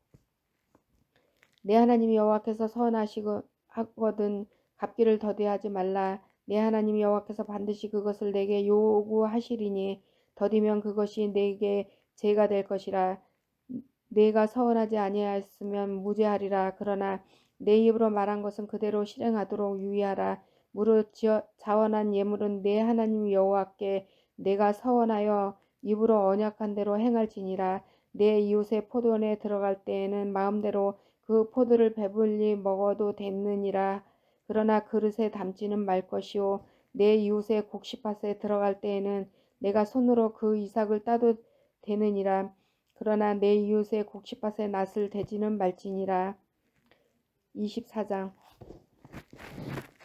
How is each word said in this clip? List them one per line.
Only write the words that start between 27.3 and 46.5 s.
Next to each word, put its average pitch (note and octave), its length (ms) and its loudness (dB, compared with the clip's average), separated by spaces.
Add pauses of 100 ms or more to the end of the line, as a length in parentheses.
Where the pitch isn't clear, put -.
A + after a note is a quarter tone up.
내 G#3 280 4
이웃의 G#3 480 0
포도원에 A3 500 0
들어갈 G3+ 460 -2
때에는 G3+ 480 -4
마음대로 G3+ 640 0 (220)
그 A3 300 0
포도를 A#3 420 4
배불리 G#3+ 640 0
먹어도 G3+ 580 0
됐느니라. G3 920 -4 (420)
그러나 G#3+ 380 2
그릇에 G#3+ 460 -2
담지는 G3+ 480 -6
말 F#3 300 -2
것이요 G3 560 -4 (280)
내 G#3 220 4
이웃의 G#3 540 0
곡식밭에 G#3 680 -8
들어갈 G3+ 420 -2
때에는 G3+ 500 -4 (300)
내가 G3+ 240 0
손으로 A#3 480 2
그 G#3+ 240 0
이삭을 G#3 480 -2
따도 A#3 300 2 (480)
되느니라. G3 720 0 (420)
그러나 G#3+ 400 0
내 G3+ 200 4
이웃의 G#3 520 0
곡식밭에 G#3+ 640 -8
낫을 G3 420 -4
대지는 G#3 480 -4
말지니라. F#3+ 800 -2 (1160)